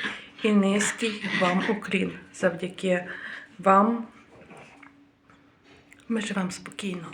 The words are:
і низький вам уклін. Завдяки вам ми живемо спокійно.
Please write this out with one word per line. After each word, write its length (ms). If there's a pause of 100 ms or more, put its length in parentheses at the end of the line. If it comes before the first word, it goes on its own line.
(420)
і 100
низький 720 (160)
вам 280
уклін. 440 (220)
Завдяки 720 (540)
вам 480 (2000)
ми 120
живемо 300
спокійно. 640